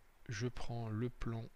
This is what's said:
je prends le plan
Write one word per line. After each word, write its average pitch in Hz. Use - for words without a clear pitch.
je 117
prends 117
le 110
plan 117